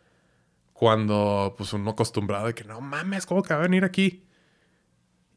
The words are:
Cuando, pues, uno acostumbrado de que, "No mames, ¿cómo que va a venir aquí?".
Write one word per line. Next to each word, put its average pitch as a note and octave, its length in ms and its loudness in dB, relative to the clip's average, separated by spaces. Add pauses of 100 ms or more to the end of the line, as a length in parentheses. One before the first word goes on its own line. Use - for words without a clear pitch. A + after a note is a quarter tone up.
(720)
Cuando, G#2 840 2
pues, G2+ 140 -8
uno G2+ 180 -4
acostumbrado G#2 560 -2
de A#2 80 -4
que, A2+ 100 -14
"No A2 160 -16
mames, D#3+ 460 -6
¿cómo F#3+ 160 0
que F#3 100 -4
va D3+ 80 2
a - 40 0
venir F#3 200 4
aquí?". F#3 400 0 (1120)